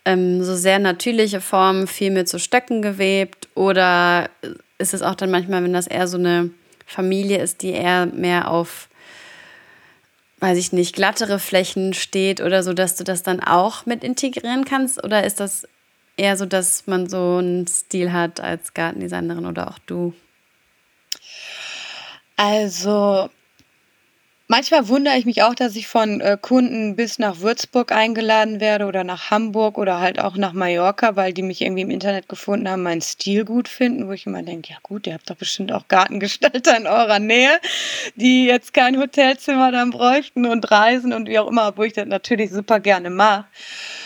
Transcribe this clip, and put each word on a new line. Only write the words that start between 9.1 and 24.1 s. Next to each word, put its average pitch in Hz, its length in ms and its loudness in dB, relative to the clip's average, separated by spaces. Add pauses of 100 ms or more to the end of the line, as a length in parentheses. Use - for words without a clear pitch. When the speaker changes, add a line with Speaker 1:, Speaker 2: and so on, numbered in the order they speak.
Speaker 1:
weiß 185 180 2
ich 180 160 -2
nicht, 175 220 0
glattere 202 440 0
Flächen 190 540 0
steht 190 480 -2
oder 185 220 2
so, 185 100 -2
dass 180 240 0
du 185 80 -8
das 185 180 -4
dann 180 180 -2
auch - 440 0
mit 233 180 -6
integrieren 254 600 -4
kannst? 269 400 -2
Oder 208 200 0
ist 202 160 -4
das - 280 -8 (480)
eher 196 220 0
so, 196 80 -4
dass 185 400 -2
man 180 200 0
so 180 300 0
einen 180 300 0
Stil 180 480 -2
hat 170 260 -2
als - 320 -8
Gartendesignerin 170 720 -6
oder 175 240 -6
auch - 120 -16
du? 175 340 -6 (2250)
Speaker 2:
Also, 202 840 0 (1200)